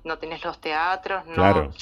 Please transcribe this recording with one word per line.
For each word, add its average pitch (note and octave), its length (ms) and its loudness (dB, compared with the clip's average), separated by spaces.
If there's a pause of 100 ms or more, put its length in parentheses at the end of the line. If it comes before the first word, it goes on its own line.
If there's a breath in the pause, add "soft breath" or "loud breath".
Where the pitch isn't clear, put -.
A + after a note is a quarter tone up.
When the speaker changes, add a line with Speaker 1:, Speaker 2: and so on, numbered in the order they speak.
Speaker 1:
no D#3+ 140 -4
tenés D#3+ 260 -10
los E3 160 -6
teatros, F#3 680 -2
no. - 80 -10
Speaker 2:
Claro, F2+ 480 4